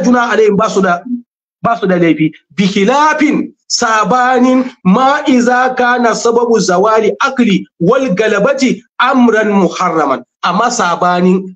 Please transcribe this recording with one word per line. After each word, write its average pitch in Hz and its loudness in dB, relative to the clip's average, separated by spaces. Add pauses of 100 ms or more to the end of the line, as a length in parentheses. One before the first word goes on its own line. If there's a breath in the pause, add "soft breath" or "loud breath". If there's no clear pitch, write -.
juna 240 2
alaihim, 208 2
ba 214 0
su 196 -2
da, 180 -2 (580)
ba 175 -2
su 196 -4
da 180 0
laifi. 160 0 (240 loud breath)
Bi 202 -2
khilafin, 269 0 (160)
sabanin 247 0 (200)
ma 262 2
iza 254 2
kana 247 0
sababu 233 0
zawali 208 0
akli 240 0 (140)
wal 254 0
galabati 220 0 (160)
amran 233 2
muharraman. 165 -2 (200)
Amma 202 -2
sabanin 180 -2